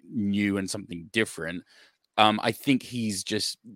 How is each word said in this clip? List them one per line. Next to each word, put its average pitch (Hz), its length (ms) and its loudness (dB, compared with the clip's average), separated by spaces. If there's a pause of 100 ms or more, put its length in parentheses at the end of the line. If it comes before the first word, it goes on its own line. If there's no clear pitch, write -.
new 101 500 2
and 95 120 -4
something 87 420 -10
different. 87 520 -2 (540)
Um, 107 240 6
I 117 100 2
think 131 320 2
he's 110 400 -4
just - 340 -4 (180)